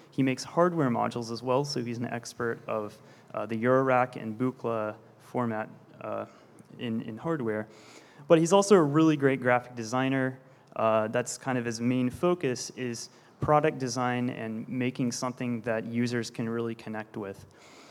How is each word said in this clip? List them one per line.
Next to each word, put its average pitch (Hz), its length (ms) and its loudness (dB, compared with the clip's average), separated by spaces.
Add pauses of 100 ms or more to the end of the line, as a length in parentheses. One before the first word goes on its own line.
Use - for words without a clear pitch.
(100)
He - 120 -2
makes 131 220 0
hardware 170 460 2
modules 117 420 -2
as 113 100 -8
well, 127 220 2
so 139 180 -4
he's 117 140 -6
an 123 120 -4
expert 117 500 -6 (100)
of, 107 300 -6 (340)
uh, 107 140 -6
the 113 100 -4
Eurorack 127 640 2
and 110 180 -8
Buchla 113 560 -4 (280)
format, 117 480 -4 (320)
uh, 107 240 -6 (520)
in, 113 240 -4
in 110 140 -10
hardware. 113 500 -4 (600)
But 165 120 8
he's 165 120 2
also 196 220 6
a 180 80 10
really 156 340 6
great 135 240 2
graphic 123 340 2
designer. 131 640 -2 (380)
Uh, 110 320 2
that's 120 300 -2
kind 127 180 -2
of 120 80 -2
his 113 160 -6
main 127 300 2
focus 175 680 -2
is 120 320 -8 (320)
product 151 380 4
design 123 500 -2
and 113 400 -8
making 123 440 -2
something 123 500 -6
that 113 240 -4
users 117 420 -2
can 117 180 -6
really 117 280 -4
connect 107 420 -10
with. 98 300 -10 (440)